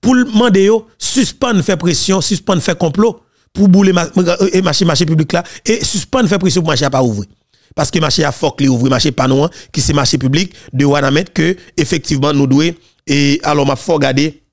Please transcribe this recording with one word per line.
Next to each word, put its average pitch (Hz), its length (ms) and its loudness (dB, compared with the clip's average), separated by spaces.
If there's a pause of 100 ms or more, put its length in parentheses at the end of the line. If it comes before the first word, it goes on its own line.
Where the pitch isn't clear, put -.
pour 254 140 0
demander 220 500 2
yo 220 220 0 (120)
suspendre 240 640 -2
faire 185 160 -2
pression, 180 420 0
suspendre 180 420 -2
faire 170 140 -2
complot 190 440 0 (320)
pour 202 160 2
bouler 190 240 6
ma-, 170 240 0
euh, 175 360 0
et 185 80 2
marché, 180 240 0
marché 165 220 0
public 156 260 0
là 170 100 0 (220)
et 226 200 0
suspendre 220 440 0
faire 196 100 0
pression 180 220 0
pour 160 80 -2
marché 143 160 -2
à 143 60 0
pas 135 120 0
ouvrir. 104 260 -2 (460)
Parce - 160 -2
que - 80 -2
marché 160 260 0
à 143 80 -2
faut 147 200 -2
que - 100 -4
li 139 60 2
ouvre 127 200 2
marché 127 240 0
pas 127 140 -2
nous, 135 160 2
hein, 165 80 0 (220)
qui - 80 -4
c'est 135 120 0
marché 143 260 0
public 143 360 -2 (180)
de 131 120 0
Wanamet 143 400 2
que 170 320 -2 (200)
effectivement 147 560 -2
nous 143 140 2
doit 135 180 2 (420)
et 143 360 2
alors 147 240 0
m'a 135 100 0
faut 165 180 -2
regarder 143 480 -2 (100)